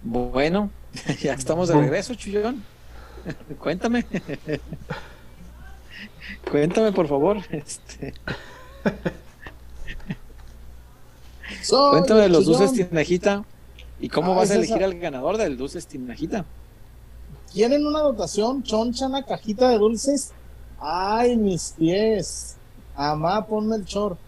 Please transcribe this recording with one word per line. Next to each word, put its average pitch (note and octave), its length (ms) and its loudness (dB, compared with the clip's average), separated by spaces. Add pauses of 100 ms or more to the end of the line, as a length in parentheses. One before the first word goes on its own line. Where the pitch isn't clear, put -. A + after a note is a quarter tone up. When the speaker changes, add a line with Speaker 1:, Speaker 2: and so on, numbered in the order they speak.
Speaker 1:
Bueno, B2+ 680 0 (220)
<laughs> - 300 -6
ya C#3 120 0
estamos D#3+ 340 0
de - 60 4
Speaker 2:
Bum. D3 100 8
Speaker 1:
regreso, F#3 300 0
Chuyón. G#3 500 -2 (500)
<laughs> - 440 -12
Cuéntame. A3+ 520 -2
<laughs> - 40 -8 (2250)
Cuéntame, F3+ 420 2
por F#3 140 2
favor. D3 380 2
<laughs> - 60 -14
Este. - 640 -12 (3500)
Speaker 3:
Soy C#4 280 6
Speaker 1:
Cuéntame - 300 8
de G3+ 60 8
Speaker 3:
el F3+ 60 6
Speaker 1:
los D#3+ 140 8
dulces E3+ 260 6
Speaker 3:
Chuyón. G3 160 0
Speaker 1:
Tinajita. F#3 560 2 (560)
¿Y - 80 -6
cómo F3 240 2
Speaker 3:
Ah, F3+ 40 4
Speaker 1:
vas F#3 140 4
a G3+ 40 4
Speaker 3:
es A3 60 6
Speaker 1:
elegir A3 180 2
Speaker 3:
esa. F#3 80 2
Speaker 1:
al F3+ 120 -2
ganador D#3+ 380 -2
del F3 220 0
dulces C#3 280 -8
Tinajita? C#3 580 -6 (1080)
Speaker 3:
¿Quieren A#3+ 320 4
una D4+ 160 0
dotación A#3+ 600 0
choncha, A#3 440 0
una C4+ 180 -2
cajita G#3+ 440 2
de A#3+ 80 6
dulces? A3+ 540 2 (480)
Ay, G3+ 580 2
mis G3 400 0
pies. G3 800 0 (400)
Amá, D3+ 500 0
ponme A3 300 -2
el G3+ 80 -4
chor. G3+ 320 -4 (120)